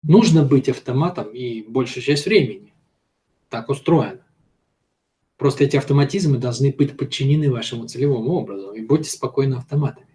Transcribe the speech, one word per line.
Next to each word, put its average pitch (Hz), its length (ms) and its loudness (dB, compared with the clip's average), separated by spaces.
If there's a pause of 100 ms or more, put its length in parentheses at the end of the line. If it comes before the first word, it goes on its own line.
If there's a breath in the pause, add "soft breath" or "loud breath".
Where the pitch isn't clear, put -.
Нужно 160 400 6
быть 135 240 2
автоматом 127 640 -4
и 117 300 -8
большую 123 400 -4
часть 143 240 0
времени. 180 460 0 (800)
Так 117 180 -10
устроено. - 560 0 (1120)
Просто 139 280 2
эти 139 120 0
автоматизмы 143 600 2
должны 123 340 0
быть 139 240 -2
подчинены 139 540 0
вашему 117 360 -6
целевому 123 460 -2
образу, 98 400 -6
и 110 80 -14
будьте 147 300 -2
спокойно 135 480 -2
автоматами. 143 560 -4